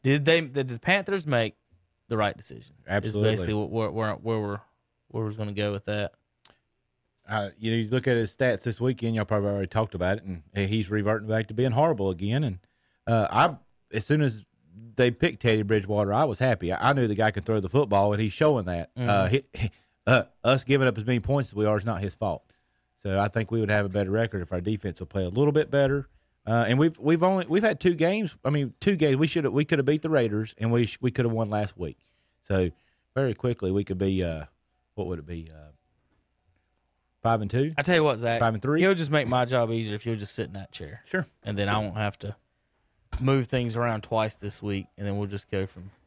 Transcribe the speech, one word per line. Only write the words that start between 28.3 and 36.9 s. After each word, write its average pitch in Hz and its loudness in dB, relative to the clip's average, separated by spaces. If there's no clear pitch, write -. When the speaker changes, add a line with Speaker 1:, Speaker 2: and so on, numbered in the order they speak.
Speaker 2:
I 139 2
mean, 143 -2
two 196 2
games. 147 4
We 156 2
should, 147 -2
we 139 2
could 151 0
have 131 2
beat 151 0
the 160 -2
Raiders, 110 2
and 113 0
we 120 4
sh-, - -10
we 127 0
could 123 0
have 117 2
won 113 -2
last 104 -2
week. 80 -8
So 92 2
very 131 0
quickly 113 -2
we 101 2
could 95 -4
be, 95 2
uh, 80 -4
what 92 -6
would 90 -6
it 76 -14
be? 82 -12
Uh, 76 -20